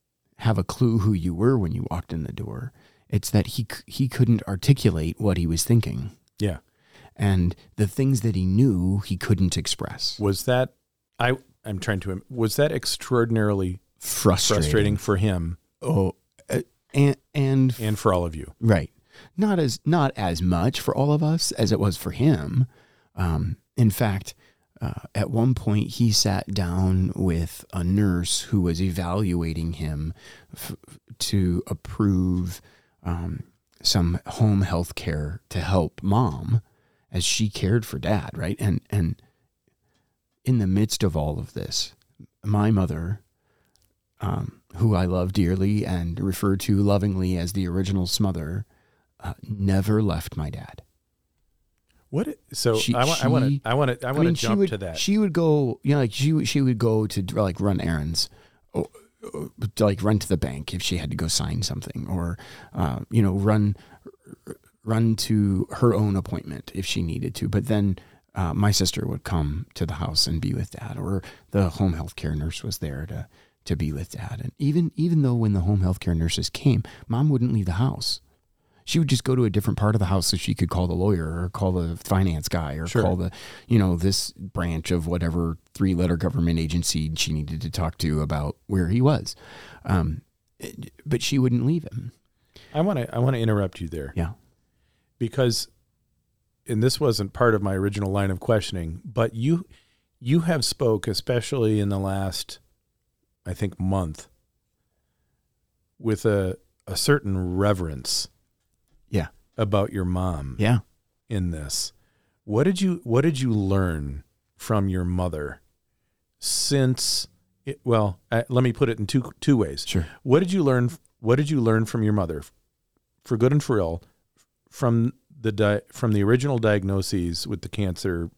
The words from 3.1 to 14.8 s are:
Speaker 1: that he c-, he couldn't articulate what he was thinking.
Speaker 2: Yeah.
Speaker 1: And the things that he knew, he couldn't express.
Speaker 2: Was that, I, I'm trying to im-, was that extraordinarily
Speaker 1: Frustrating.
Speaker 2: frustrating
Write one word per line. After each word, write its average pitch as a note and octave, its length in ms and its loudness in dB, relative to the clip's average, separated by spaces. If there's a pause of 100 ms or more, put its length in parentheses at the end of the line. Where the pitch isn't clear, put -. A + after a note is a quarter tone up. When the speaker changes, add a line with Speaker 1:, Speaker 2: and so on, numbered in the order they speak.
Speaker 1:
that - 180 2
he - 240 -4
c-, - 140 -14
he - 220 -2
couldn't A#2 400 2
articulate F2+ 720 2
what F#2+ 180 2
he E2+ 80 0
was E2 180 0
thinking. G#2+ 480 2 (280)
Speaker 2:
Yeah. F#2+ 180 -2 (580)
Speaker 1:
And F#2 400 2 (200)
the G#2 120 2
things C3+ 340 0
that A2 140 0
he F#2 100 0
knew, G2 540 4
he G2 180 -4
couldn't F#2 400 2
express. - 640 -6
Speaker 2:
Was G2+ 260 0
that, B2+ 280 2 (460)
I, A#2+ 140 2 (300)
I'm G#2 140 -6
trying G2 240 -2
to G2 100 -4
im-, F#2+ 180 -8
was A#2 260 0
that D3+ 160 2
extraordinarily G#2+ 1080 0 (200)
Speaker 1:
Frustrating. - 640 2
Speaker 2:
frustrating G#2 340 2